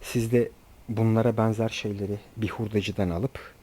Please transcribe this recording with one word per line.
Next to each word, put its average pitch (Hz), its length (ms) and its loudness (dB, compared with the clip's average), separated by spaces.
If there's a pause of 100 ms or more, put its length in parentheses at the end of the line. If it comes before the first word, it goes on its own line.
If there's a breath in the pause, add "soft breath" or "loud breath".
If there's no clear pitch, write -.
Siz 117 300 -2
de 120 200 4 (380)
bunlara 113 480 2
benzer 113 320 2
şeyleri 101 480 -4 (200)
bir 110 120 -2
hurdacıdan 104 600 -2
alıp 87 540 -4